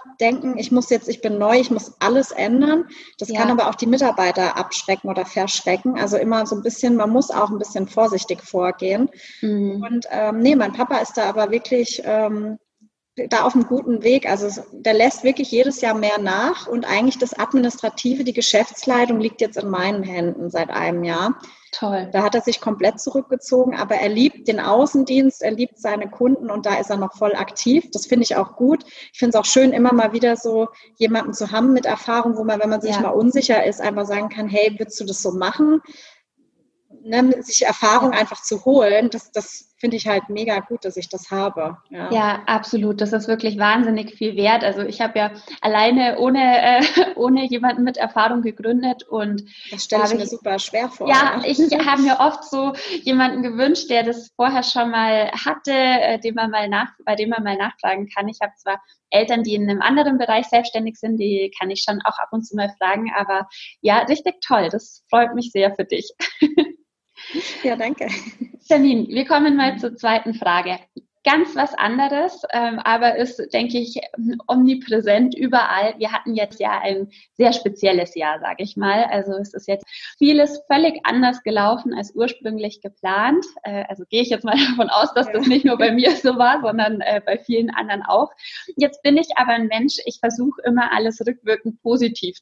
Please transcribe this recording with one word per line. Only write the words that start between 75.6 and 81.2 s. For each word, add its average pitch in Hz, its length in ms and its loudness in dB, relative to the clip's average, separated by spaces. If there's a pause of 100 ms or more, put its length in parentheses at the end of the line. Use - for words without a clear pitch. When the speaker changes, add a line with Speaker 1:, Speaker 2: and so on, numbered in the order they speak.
Speaker 2:
Wir 214 140 -4
hatten 226 220 -6
jetzt 208 260 -4
ja 202 200 -2
ein 196 280 -4 (260)
sehr 233 180 4
spezielles 190 640 -2
Jahr, 156 260 -4
sag - 200 -8
ich 202 180 -10
mal. 202 260 0
Also 202 280 -4
es 202 200 -8
ist - 160 -14
jetzt 196 160 -4 (320)
vieles 294 460 4 (100)
völlig 311 320 2
anders 247 380 0